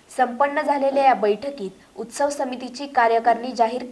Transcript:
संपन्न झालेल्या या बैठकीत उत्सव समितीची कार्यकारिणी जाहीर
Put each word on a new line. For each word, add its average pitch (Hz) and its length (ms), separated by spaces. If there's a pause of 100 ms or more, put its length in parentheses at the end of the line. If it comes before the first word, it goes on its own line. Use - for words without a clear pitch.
(180)
संपन्न 277 440
झालेल्या 277 420
या 262 100
बैठकीत 208 840
उत्सव 285 300
समितीची 262 560
कार्यकारिणी 233 720
जाहीर 240 340